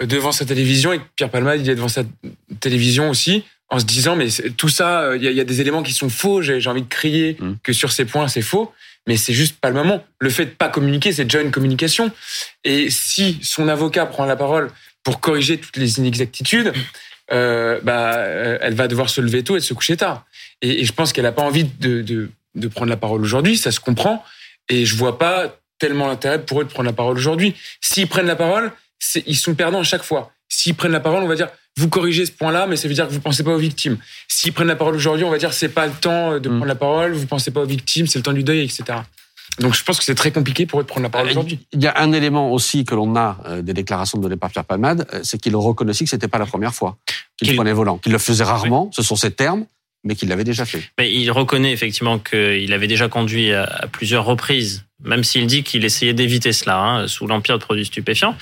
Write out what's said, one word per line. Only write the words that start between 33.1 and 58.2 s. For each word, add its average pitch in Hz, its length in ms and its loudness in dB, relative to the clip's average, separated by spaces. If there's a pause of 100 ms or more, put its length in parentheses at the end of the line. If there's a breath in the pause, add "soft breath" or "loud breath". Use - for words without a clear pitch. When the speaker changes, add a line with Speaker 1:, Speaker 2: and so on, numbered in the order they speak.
Speaker 1:
vous 143 80 -4
pensez 151 220 0
pas 160 80 0
aux 165 60 2
victimes. 151 400 -2 (300 loud breath)
S'ils - 260 -2
prennent 170 140 2
la 160 80 4
parole 156 200 2
aujourd'hui, 156 300 2
on 175 60 2
va 156 60 4
dire, 156 160 0
c'est - 160 0
pas 160 180 0
le 143 60 -6
temps, 170 400 0
euh, 147 60 0
de 131 100 -4
Speaker 2:
Mm. 120 80 2
Speaker 1:
prendre 123 80 0
la 135 100 0
parole, 156 380 2
vous 143 140 -2
pensez 139 240 -2
pas 147 100 0
aux 139 40 0
victimes, 139 420 0
c'est 147 120 0
le 120 40 -2
temps 143 100 0
du 139 100 2
deuil, 156 180 2
et 135 60 -2
cetera. 120 380 -8 (540 loud breath)
Donc, 123 160 4
je - 80 0
pense 180 140 0
que - 80 -2
c'est 135 100 2
très 151 160 2
compliqué 143 340 0
pour 147 140 0
eux 143 40 2
de - 40 -12
prendre 131 160 -4
la 120 60 -4
parole 123 180 0
Speaker 2:
Euh, 131 40 2
Speaker 1:
aujourd'hui. 160 280 -2 (140)
Speaker 2:
il 143 80 2
y 151 60 4
a 147 120 2
un 156 140 4
élément 147 400 2
aussi 127 320 0
que 117 100 -2
l'on 110 220 2
a, 107 280 0
euh, 87 160 -6
des 90 120 -4
déclarations 95 440 -4
données 92 200 -2
par 90 120 -6
Pierre 87 160 -6
Palmade, 139 480 0
euh, 90 100 -6
c'est - 180 -6
qu'il 107 140 0
reconnaît 107 360 2
aussi 156 140 -2
que - 40 -2
c'était 110 200 -2
pas 113 100 -2
la 104 60 -2
première 113 280 -4
fois 98 240 -4 (400 loud breath)
qu'il 110 120 0
Speaker 3:
Qu'il 135 80 2
Speaker 2:
prenait 107 160 2
volant, 101 240 2
qu'il 110 140 0
le 110 60 6
faisait 113 260 2
rarement, 117 420 2
Speaker 3:
Oui. - 80 -8
Speaker 2:
ce - 80 -2
sont 107 140 0
ses 101 160 0
termes, 175 340 0 (380)
mais 107 120 -4
qu'il 95 140 -4
l'avait 92 140 0
déjà 117 220 -2
fait. 85 160 -6 (160)
Speaker 3:
Mais 120 160 2
il 120 180 0
reconnaît 131 400 2
effectivement 113 460 -2
qu'il 101 560 0
avait 101 140 0
déjà 113 200 2
conduit 113 460 0
à, 98 100 0
à - 240 -6
plusieurs 113 380 -2
reprises, 113 580 0 (200)
même 117 200 0
s'il 120 220 0
dit 135 180 2
qu'il 113 220 -2
essayait 120 280 2
d'éviter 120 400 2
cela, 95 260 0
hein, 107 280 0
sous - 200 -6
l'empire 110 320 0
de - 40 -10
produits 104 220 -2
stupéfiants, 117 560 -2